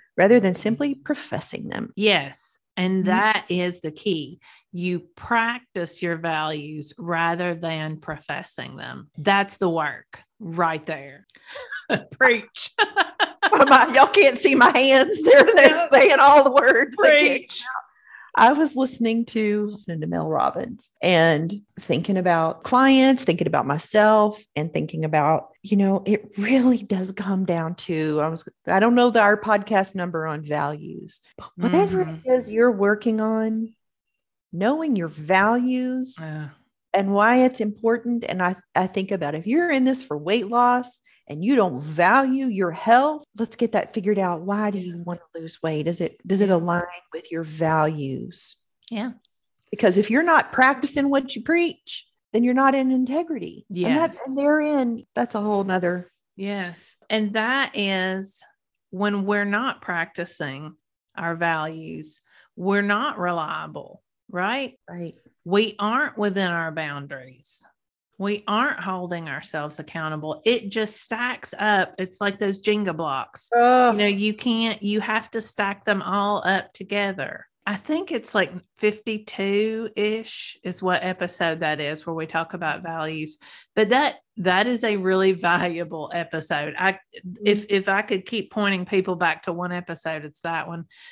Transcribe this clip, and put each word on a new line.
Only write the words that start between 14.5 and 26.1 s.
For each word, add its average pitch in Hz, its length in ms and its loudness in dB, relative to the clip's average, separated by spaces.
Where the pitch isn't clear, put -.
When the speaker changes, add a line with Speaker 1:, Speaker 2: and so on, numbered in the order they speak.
Speaker 1:
my 247 200 8
hands. 269 460 4
<laughs> - 20 -2
They're, 320 220 10
they're - 200 10
Speaker 2:
Yep. - 160 0
Speaker 1:
saying 294 280 8
all 285 240 10
the 269 80 4
words. 254 520 4
They 320 60 8
can't 294 100 8
Speaker 2:
Preach. - 200 -10
Speaker 1:
get 254 80 -8
out. - 160 -10
I 247 180 8
was 294 240 0
listening 233 500 -2
to, 208 500 -2
listening 165 240 -8
to 156 60 -6
Mel 170 200 -2
Robbins - 640 -4
and 165 500 4
thinking - 380 -2
about 170 460 0
clients, 262 640 4
thinking 175 220 0
about 147 200 0
myself, 208 720 2
and 156 180 -4
thinking 156 300 -6
about, 156 460 0
you 208 120 -2
know, 196 300 2
it 208 320 -2